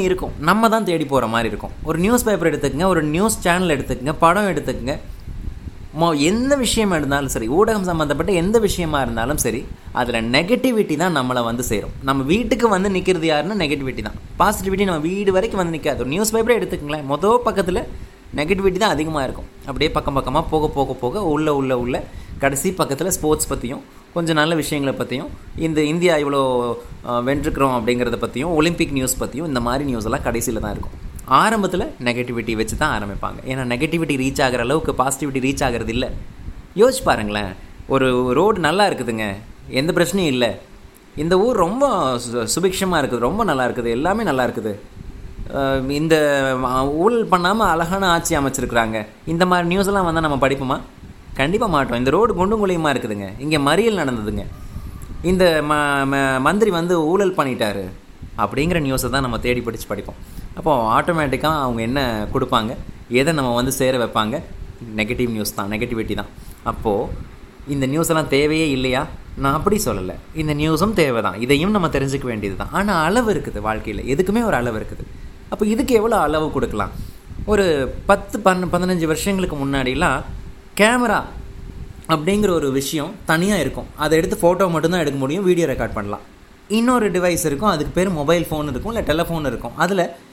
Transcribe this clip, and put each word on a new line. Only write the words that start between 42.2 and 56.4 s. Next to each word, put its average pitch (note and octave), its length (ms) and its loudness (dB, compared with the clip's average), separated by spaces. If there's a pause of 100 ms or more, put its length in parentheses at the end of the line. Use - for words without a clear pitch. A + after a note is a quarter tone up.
சுபிக்ஷமா F#3 460 0
இருக்குது, A#2+ 280 0
ரொம்ப G3+ 160 0
நல்லா C3+ 220 2
இருக்குது, A#2 240 -2
எல்லாமே F3 400 0
நல்லா B2+ 160 2
இருக்குது, A2 260 -4 (840)
அ, C3+ 340 0
இந்த, D#3 280 2 (480)
அ, C3 240 0
ஊழல் F#3+ 400 2
பண்ணாம F#3 460 2
அழகான F3 320 0
ஆட்சி E3+ 300 2
அமைச்சிருக்கிறாங்க, A#2 720 0 (200)
இந்த E3 200 2
மாதிரி F3+ 220 2
நியூஸ் F3 240 2
எல்லாம் G3 120 2
வந்தா E3 160 0
நம்ம D3 280 0
படிப்போமா? C#3 300 0 (560)
கண்டிப்பா F#3 320 0
மாட்டோம். C3+ 320 2
இந்த B2+ 120 2
ரோடு G#3 240 4
குண்டும் G3+ 280 0
குழியுமா E3+ 300 2
இருக்குதுங்க, G#2+ 340 -4 (120)
இங்க D#3 200 0
மறியல் F3+ 420 2
நடந்ததுங்க, G#2+ 420 -2 (800)
இந்த F3+ 220 4 (260)
ம-, D3+ 60 2 (340)
ம-, C3+ 300 2